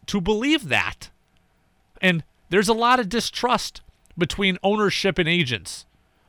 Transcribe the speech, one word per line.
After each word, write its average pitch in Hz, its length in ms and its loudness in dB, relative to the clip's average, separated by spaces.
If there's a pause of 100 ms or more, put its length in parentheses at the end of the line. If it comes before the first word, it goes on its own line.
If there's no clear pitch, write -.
to 202 120 -2
believe 214 500 0
that. 101 400 -2 (920)
And 180 220 2 (260)
there's 196 200 2
a 233 40 4
lot 240 260 4
of 202 100 -2
distrust - 720 -2 (360)
between 185 440 0
ownership 196 560 0
and 170 100 0
agents, 127 580 -2 (440)